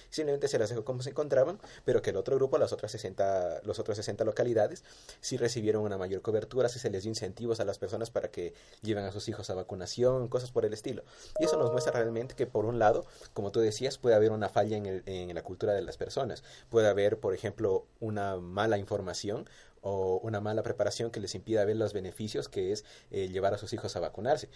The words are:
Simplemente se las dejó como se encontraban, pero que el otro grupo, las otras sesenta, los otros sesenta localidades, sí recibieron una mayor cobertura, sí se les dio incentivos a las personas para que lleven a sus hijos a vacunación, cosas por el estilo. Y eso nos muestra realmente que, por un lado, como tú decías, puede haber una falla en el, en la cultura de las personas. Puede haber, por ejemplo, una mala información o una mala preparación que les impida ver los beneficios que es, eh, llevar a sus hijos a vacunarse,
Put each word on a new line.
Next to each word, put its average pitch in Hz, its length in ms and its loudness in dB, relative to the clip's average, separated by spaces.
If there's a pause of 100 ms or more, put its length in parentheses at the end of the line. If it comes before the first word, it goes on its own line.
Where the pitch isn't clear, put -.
(100)
Simplemente 143 360 -2
se 135 140 2
las 107 100 0
dejó 117 140 -4
como 127 180 -4
se 135 80 -8
encontraban, 143 480 2 (260)
pero 113 180 4
que 107 80 -2
el 95 60 -2
otro 127 200 2
grupo, 131 200 2
las 110 160 4
otras 104 200 -6
sesenta, 95 720 0
los 107 160 -4
otros 104 160 -2
sesenta 104 260 -4
localidades, 110 640 2 (360)
sí - 160 -6
recibieron 110 460 2
una 101 160 -2
mayor 95 240 -2
cobertura, 117 460 2
sí 120 100 -4
se 117 100 -2
les 98 140 -2
dio 110 80 -4
incentivos 110 480 -4
a 110 60 0
las 98 140 -2
personas 107 320 -4
para 101 200 -4
que 87 240 -6 (260)
lleven 104 260 -2
a 95 40 -6
sus 101 180 -8
hijos 104 220 -6
a 95 40 -2
vacunación, 113 760 0
cosas 123 240 -4
por 113 120 2
el 107 80 2
estilo. 110 300 -8 (380)
Y 320 60 4
eso - 100 4
nos 120 160 2
muestra 127 220 0
realmente 117 420 0
que, 120 100 0
por 107 180 0
un 117 140 0
lado, 107 280 6 (280)
como 101 160 -4
tú 117 80 0
decías, 113 400 2
puede 117 160 6
haber 110 160 8
una 107 180 0
falla 107 280 2
en 104 100 -4
el, 95 200 -4
en 90 280 -6
la 80 80 -4
cultura 101 300 0
de 98 100 2
las 78 140 -8
personas. - 480 -4 (260)
Puede 107 220 6
haber, 101 260 4
por 98 160 0
ejemplo, 101 520 0 (140)
una 101 360 -2
mala 101 420 0
información 98 680 -4 (360)
o 95 380 2
una 110 180 -2
mala 107 220 0
preparación 104 480 -2
que 113 80 -8
les 110 160 -6
impida 104 300 2
ver 107 100 2
los 110 180 0
beneficios 104 560 -6
que 92 220 -2
es, 104 140 -2 (260)
eh, 95 180 -2
llevar 95 240 2
a 104 60 -2
sus 107 140 -8
hijos 101 240 -6
a 90 40 -2
vacunarse, 104 560 0